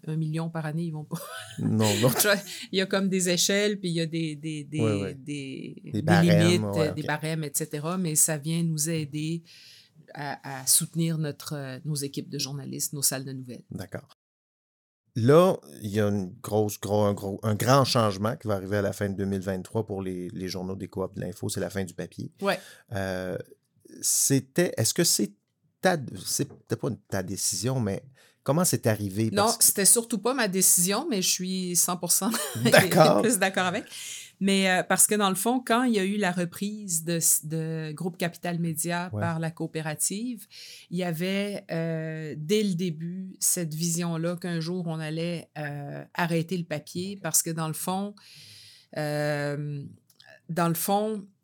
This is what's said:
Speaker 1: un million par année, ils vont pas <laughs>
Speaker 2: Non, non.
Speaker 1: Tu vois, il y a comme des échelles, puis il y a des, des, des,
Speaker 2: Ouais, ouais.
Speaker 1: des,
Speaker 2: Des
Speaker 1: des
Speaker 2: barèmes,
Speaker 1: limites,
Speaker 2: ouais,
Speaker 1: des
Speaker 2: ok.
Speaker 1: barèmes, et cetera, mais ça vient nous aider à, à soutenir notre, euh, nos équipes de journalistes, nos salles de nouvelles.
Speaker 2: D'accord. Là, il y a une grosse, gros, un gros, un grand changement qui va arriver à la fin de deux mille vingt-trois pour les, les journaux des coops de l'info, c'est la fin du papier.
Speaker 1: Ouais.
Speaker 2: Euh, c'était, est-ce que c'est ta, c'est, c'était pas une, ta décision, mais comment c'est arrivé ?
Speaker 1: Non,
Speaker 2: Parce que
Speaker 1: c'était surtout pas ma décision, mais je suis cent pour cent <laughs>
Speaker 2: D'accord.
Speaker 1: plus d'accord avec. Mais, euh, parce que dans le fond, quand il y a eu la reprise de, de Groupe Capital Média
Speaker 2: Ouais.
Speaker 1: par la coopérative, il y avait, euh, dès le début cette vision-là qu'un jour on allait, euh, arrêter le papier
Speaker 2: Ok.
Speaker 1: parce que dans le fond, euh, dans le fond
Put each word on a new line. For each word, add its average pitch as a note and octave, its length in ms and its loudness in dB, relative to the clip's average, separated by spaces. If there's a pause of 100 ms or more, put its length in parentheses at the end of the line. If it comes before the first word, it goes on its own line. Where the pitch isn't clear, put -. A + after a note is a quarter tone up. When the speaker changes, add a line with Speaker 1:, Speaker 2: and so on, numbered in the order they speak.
Speaker 1:
un D#3 80 -4
million D#3+ 340 -2
par D#3+ 160 -6
année, D#3+ 180 -4
ils E3 80 -4
vont D3+ 120 -8
pas E3+ 160 -8 (200)
<laughs> - 200 -14
Speaker 2:
Non, G#2+ 280 4 (120)
non. B2+ 100 6
Speaker 1:
Tu - 160 2
vois, G3+ 80 6 (380)
il F#3+ 60 2
y F#3+ 40 4
a F#3+ 40 2
comme G3 220 2
des F3+ 200 2
échelles, G3+ 500 2
puis F#3+ 120 -4
il E3 40 -2
y E3+ 60 2
a E3 60 0
des, D#3+ 280 -2
des, D3+ 300 -8
des, D3 160 -4
Speaker 2:
Ouais, G#2+ 220 4
ouais. F#2+ 120 -4
Speaker 1:
des, C3+ 680 -10
Speaker 2:
Des D3+ 80 -12
Speaker 1:
des G#2+ 100 0
Speaker 2:
barèmes, E3+ 480 6
Speaker 1:
limites, F3 260 2
Speaker 2:
ouais, D3+ 160 2
Speaker 1:
des D3+ 100 -6
Speaker 2:
ok. - 40 -4
Speaker 1:
barèmes, D#3 380 -2
et C#3+ 100 -8
cetera, D#3 420 -4
mais E3 200 0
ça D#3 220 2
vient D#3+ 260 0
nous D#3 260 0
aider D#3 520 -4 (720)
à, C3+ 460 -8
à C3 60 -6
soutenir E3 520 2
notre, D3+ 360 -4
euh, C3+ 300 -8
nos D3+ 100 -4
équipes C#3 340 -6
de F3 100 -8
journalistes, C3+ 540 -6
nos C#3+ 100 -4
salles C3+ 220 0
de C3+ 80 -10
nouvelles. B2+ 380 -12
Speaker 2:
D'accord. - 380 -10 (1080)
Là, D#3 380 8 (240)
il G#2 100 -8
y G#2 100 0
a G#2 80 4
une G2+ 340 -2
grosse, G#2 360 0
gros, G#2 260 2
un G2+ 100 2
gros, G2 280 -6
un A2 120 2
grand B2+ 300 6
changement G#2+ 520 2
qui - 120 -8
va G#2 60 2
arriver F#2+ 240 -2
à G2+ 40 2
la F#2+ 100 2
fin G2+ 160 -2
de G2 60 -4
deux G2 100 -2
mille G2 160 -2
vingt-trois F#2+ 460 -4
pour G2 160 -6
les, F2+ 280 -6
les F2+ 180 -8
journaux F#2 280 -6
des F#2+ 120 -10
coops F#2 260 -6
de G2 80 -8
l'info, F#2 260 -6
c'est G2+ 120 -4
la F2+ 100 -2
fin G2 140 -4
du F2 100 -10
papier. - 380 -10 (100)
Speaker 1:
Ouais. G3 160 0 (340)
Speaker 2:
Euh, F#2 460 -4 (640)
c'était, - 760 2
est-ce - 160 2
que F3 120 2
c'est - 280 2 (480)
ta, F#3 160 4 (280)
c'est, - 240 -2
c'était - 280 -6
pas C#3+ 120 -4
une, G2+ 100 -4 (100)
ta F#2+ 140 -2
décision, G2+ 580 -2
mais G2 220 -2 (400)
comment D#3 220 2
c'est - 220 2
arrivé ? G#2 440 2
Speaker 1:
Non, G3+ 140 4
Speaker 2:
Parce A3+ 140 2
que - 60 6
Speaker 1:
c'était - 220 4
surtout A#3 320 4
pas A#3 160 0
ma A#3 140 2
décision, F#3 600 4
mais G3 140 0
je - 80 2
suis F3+ 460 -2
cent F3+ 200 2
pour F3 160 -2
cent G3+ 180 2 (200)
<laughs> A2+ 140 -4
Speaker 2:
D'accord. - 580 6
Speaker 1:
plus A3 160 2
d'accord F#3+ 260 0
avec. F#3 200 -2 (540)
Mais, F#3+ 320 4
euh, F3+ 120 4
parce F#3 240 4
que G#3+ 80 2
dans G3+ 160 4
le F#3 40 0
fond, B3 260 0
quand A#3+ 240 2
il A#3+ 100 4
y G3+ 40 2
a F#3+ 60 2
eu G3+ 140 0
la F#3 120 2
reprise F3+ 760 -4
de, E3+ 140 0 (260)
de D#3+ 480 -4
Groupe E3+ 260 -6
Capital F3 400 -4
Média E3+ 560 -2
Speaker 2:
Ouais. G#3 80 -4
Speaker 1:
par E3 160 0
la D#3+ 120 -2
coopérative, E3 960 -6 (440)
il F3 80 -4
y F3+ 60 0
avait, F#3+ 640 -2
euh, D#3+ 680 -4
dès F3+ 260 2
le G3 120 2
début F3 680 -4
cette E3 320 0
vision-là E3+ 640 -2
qu'un E3+ 240 -4
jour E3+ 280 -4
on D#3+ 120 -4
allait, E3 560 -4
euh, C#3+ 560 -8
arrêter E3+ 460 0
le E3+ 60 -4
papier F3 520 -6
Speaker 2:
Ok. G3 60 -18
Speaker 1:
parce D#3 200 2
que F3 80 -4
dans D#3+ 180 -4
le D#3 60 -4
fond, G3+ 400 -4 (840)
euh, D3 840 -2 (640)
dans E3+ 200 2
le E3 60 4
fond G#3 520 0 (180)